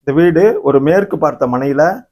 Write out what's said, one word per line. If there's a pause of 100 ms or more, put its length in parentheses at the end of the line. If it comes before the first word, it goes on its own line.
இந்த
வீடு (260)
ஒரு
மேற்கு
பார்த்த
மனையில (280)